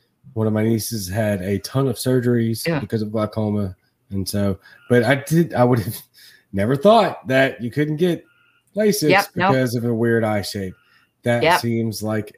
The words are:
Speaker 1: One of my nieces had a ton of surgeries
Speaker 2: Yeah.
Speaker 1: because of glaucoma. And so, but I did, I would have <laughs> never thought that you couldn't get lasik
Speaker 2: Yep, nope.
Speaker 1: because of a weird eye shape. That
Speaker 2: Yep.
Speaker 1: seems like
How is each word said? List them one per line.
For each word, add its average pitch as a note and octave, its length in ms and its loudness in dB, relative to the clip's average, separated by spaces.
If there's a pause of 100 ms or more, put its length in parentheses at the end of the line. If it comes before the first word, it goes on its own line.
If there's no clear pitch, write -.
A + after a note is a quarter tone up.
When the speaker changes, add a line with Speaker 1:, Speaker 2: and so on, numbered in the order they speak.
(340)
Speaker 1:
One A2 120 -2
of G#2+ 60 0
my G#2+ 120 0
nieces A2 440 -2
had G#2 320 -2
a G2 200 -2
ton C3+ 280 -2
of A#2+ 80 -4
surgeries A#2+ 720 0
Speaker 2:
Yeah. E3 140 -2
Speaker 1:
because G#2+ 200 -4
of G#2+ 120 -6
glaucoma. G#2 640 -2 (360)
And G2 180 -6
so, G2+ 300 -2 (320)
but A#2+ 140 6
I C3+ 120 4
did, D#3+ 380 0
I B2 100 4
would B2 160 4
have G#2 160 -6 (280)
<laughs> - 280 -20
never G#2 240 0
thought G3+ 520 4
that C3 340 2
you A#2+ 80 -6
couldn't D3+ 260 -2
get E3+ 280 0 (520)
lasik G3+ 340 0
Speaker 2:
Yep, G3 160 4 (100)
nope. F#3 160 2
Speaker 1:
because B2+ 240 0
of A2+ 80 -4
a A#2+ 100 0
weird A2+ 300 2
eye G#2+ 180 0
shape. G2 320 -8 (480)
That A#2+ 220 0
Speaker 2:
Yep. E3 160 4
Speaker 1:
seems A2+ 420 -4
like G#2+ 360 -4